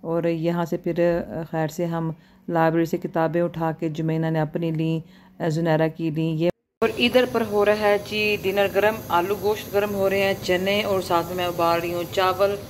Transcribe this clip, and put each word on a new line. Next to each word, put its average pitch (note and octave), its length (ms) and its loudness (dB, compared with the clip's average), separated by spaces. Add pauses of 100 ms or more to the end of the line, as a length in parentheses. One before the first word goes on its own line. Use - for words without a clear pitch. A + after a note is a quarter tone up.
और E3 220 -2
यहाँ E3+ 400 0
से F3 100 -4
फिर, E3+ 240 -4
अ, E3+ 420 0
खैर D#3+ 260 -2
से F3 160 -4
हम E3 300 -2 (360)
लाइब्रेरी E3 360 2
से F3 120 -2
किताबें E3 440 0
उठा E3 300 -2
के D#3+ 160 -4
जुमैना D#3+ 420 -2
ने D#3+ 80 0
अपनी D#3+ 340 -2
लीं, D#3+ 300 -2 (380)
अ, E3+ 80 -2
जुनैरा D#3+ 400 2
की D#3+ 220 -4
लीं। D#3+ 260 -2
ये E3+ 140 2 (320)
और A3+ 80 2
इधर B3 360 2
पर A#3 160 -2
हो G#3 220 0
रहा G#3 100 4
है G#3 240 4
जी G#3 380 -2
डिनर F#3+ 320 0
गरम, G3 260 2 (160)
आलू F3 240 2
गोश्त G3+ 400 -4
गरम G3+ 160 2
हो G3 180 0
रहे G3 120 2
हैं, G3 220 0
चने F#3+ 400 2
और G3 200 0
साथ F3 220 2
में F3 100 -8
मैं F3+ 120 -2
उबाल E3+ 340 2
रही E3+ 120 -4
हूँ F3 120 -4
चावल। F#3+ 540 2 (120)